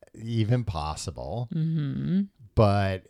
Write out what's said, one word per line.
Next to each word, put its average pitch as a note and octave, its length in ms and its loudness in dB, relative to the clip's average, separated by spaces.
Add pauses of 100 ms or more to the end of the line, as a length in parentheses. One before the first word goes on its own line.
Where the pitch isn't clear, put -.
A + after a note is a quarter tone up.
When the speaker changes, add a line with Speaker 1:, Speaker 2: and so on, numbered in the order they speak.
(140)
Speaker 1:
even A2+ 500 0
possible. D2+ 920 -6
Speaker 2:
Mm-hmm. D#3 680 0 (320)
Speaker 1:
But G2+ 560 4